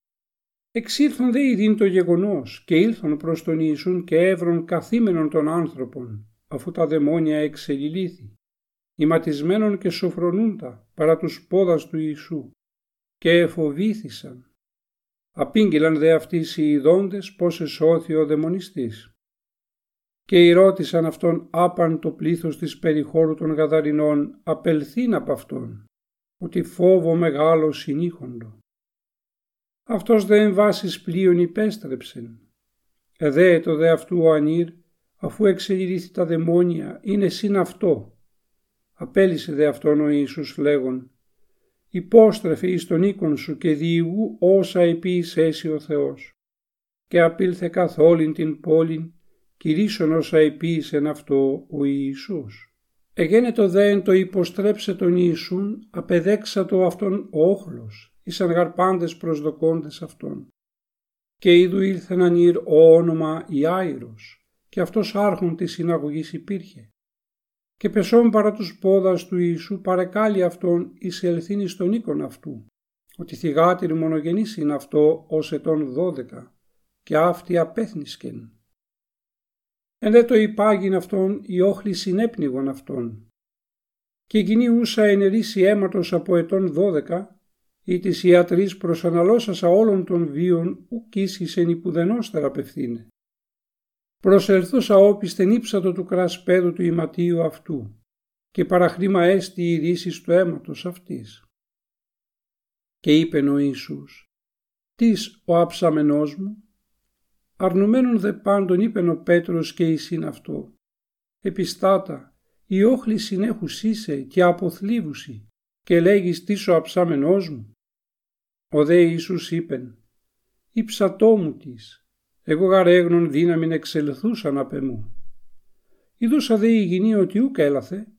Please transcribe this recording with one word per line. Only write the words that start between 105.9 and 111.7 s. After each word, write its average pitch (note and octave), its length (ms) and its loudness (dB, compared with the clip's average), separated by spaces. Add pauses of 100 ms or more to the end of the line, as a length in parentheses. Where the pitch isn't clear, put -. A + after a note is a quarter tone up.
μου;» G3+ 260 -10 (960)
Αρνουμένων G#3 600 2
δε G3+ 140 -2
πάντων G3 480 0
είπεν G#3 280 -2
ο D#3+ 80 0
Πέτρος E3+ 580 -2
και E3 180 0
εισήν D#3+ 320 -6
αυτό, - 500 -12 (640)
«Επιστάτα, F#3+ 960 -4 (300)